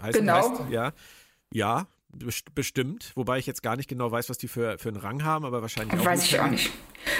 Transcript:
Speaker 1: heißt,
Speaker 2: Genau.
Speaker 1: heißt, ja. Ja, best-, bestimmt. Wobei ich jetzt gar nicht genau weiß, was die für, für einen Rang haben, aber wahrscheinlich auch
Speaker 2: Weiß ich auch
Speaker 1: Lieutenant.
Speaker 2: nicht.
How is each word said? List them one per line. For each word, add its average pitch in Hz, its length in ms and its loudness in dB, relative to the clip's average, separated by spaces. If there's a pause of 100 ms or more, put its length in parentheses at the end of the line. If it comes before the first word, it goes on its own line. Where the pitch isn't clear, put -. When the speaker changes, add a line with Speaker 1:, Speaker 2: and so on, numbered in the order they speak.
Speaker 1:
heißt, 113 180 2
Speaker 2:
Genau. 180 180 6 (220)
Speaker 1:
heißt, 127 120 -6
ja. 120 220 0 (600)
Ja, 117 340 2 (260)
best-, - 420 -8
bestimmt. 139 600 -2
Wobei 127 240 0
ich 123 60 -4
jetzt - 180 -6
gar 117 120 0
nicht 135 140 -6
genau 123 220 -2
weiß, 117 180 -2
was 127 80 -6
die 127 100 -8
für, 113 300 -2
für 113 120 -6
einen 104 80 -4
Rang 110 260 -4
haben, 156 220 0
aber 123 160 -2
wahrscheinlich 110 380 -2
auch 180 60 4
Speaker 2:
Weiß 175 180 4
ich - 160 4
auch 139 100 4
Speaker 1:
Lieutenant. - 20 2
Speaker 2:
nicht. - 200 0 (480)